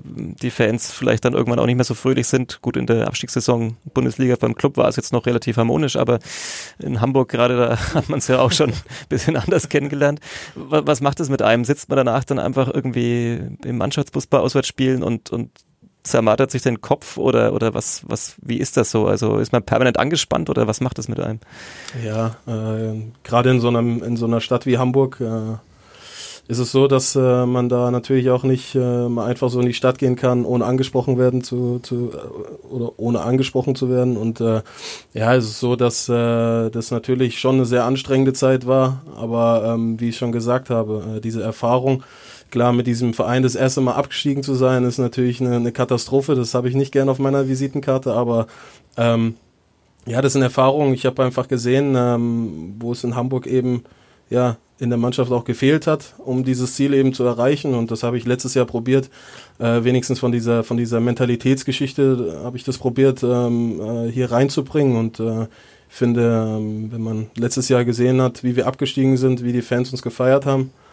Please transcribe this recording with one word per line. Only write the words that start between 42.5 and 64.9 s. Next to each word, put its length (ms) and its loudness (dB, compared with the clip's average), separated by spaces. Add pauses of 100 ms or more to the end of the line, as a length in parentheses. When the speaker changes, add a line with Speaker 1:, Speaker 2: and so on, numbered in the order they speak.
Speaker 2:
mit 160 2
diesem 260 0
Verein 300 0
das 120 2
erste 260 0
Mal 140 2
abgestiegen 460 -2
zu 140 -2
sein, 300 4
ist 140 -2
natürlich 420 0
eine, 160 2
eine 160 0
Katastrophe. 600 0
Das 180 0
habe 160 0
ich 60 0
nicht 180 0
gern 160 2
auf 100 0
meiner 300 2
Visitenkarte, 640 -2
aber, 340 2 (480)
ähm, 400 2 (720)
ja, 160 -2
das 100 2
sind 120 2
Erfahrungen. 500 2
Ich 120 -2
habe 200 0
einfach 240 -2
gesehen, 480 2
ähm, 840 -2
wo 140 -6
es 100 -8
in 140 -4
Hamburg 300 -4
eben, 360 0 (460)
ja, 260 0 (240)
in 100 -2
der 100 0
Mannschaft 320 0
auch 120 0
gefehlt 440 0
hat, 320 -2
um 240 -2
dieses 320 -2
Ziel 180 2
eben 180 4
zu 120 -2
erreichen. 500 0
Und 160 -2
das 140 -6
habe 120 -2
ich 100 -4
letztes 280 -2
Jahr 120 2
probiert, 440 0 (480)
äh, 260 2
wenigstens 360 0
von 120 0
dieser, 320 0
von 140 -4
dieser 220 0
Mentalitätsgeschichte, 1400 0
äh, 40 -8
habe 120 -8
ich 60 -12
das 140 -6
probiert, 460 2
ähm, 580 0
äh, 300 -4
hier 200 -2
reinzubringen. 640 2